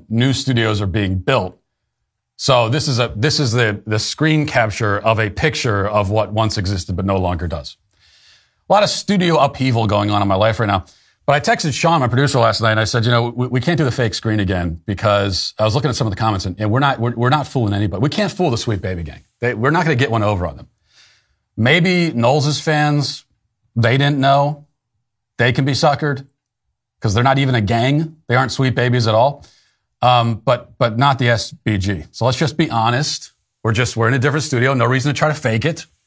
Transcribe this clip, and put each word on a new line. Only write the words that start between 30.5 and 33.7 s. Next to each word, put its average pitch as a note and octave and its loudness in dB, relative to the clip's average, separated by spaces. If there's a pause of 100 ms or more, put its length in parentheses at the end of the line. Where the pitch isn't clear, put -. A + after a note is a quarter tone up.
but A#2 0
not C3+ 2
the A#2+ 2
S A#2 -2
B - -4
G. F#2 -4
So - -4
let's B2+ 0
just - -2
be D#3 0
honest. A#2 -2 (300)
We're A2 0